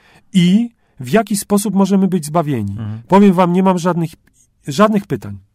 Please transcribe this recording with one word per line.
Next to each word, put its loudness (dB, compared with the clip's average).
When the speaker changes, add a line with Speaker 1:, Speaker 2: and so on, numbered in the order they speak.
Speaker 1:
i 2
w -12
jaki -2
sposób -4
możemy 2
być -4
zbawieni. -4
Speaker 2:
Mhm. -10
Speaker 1:
Powiem 6
wam, 2
nie 2
mam 2
żadnych, -2
żadnych 0
pytań. -8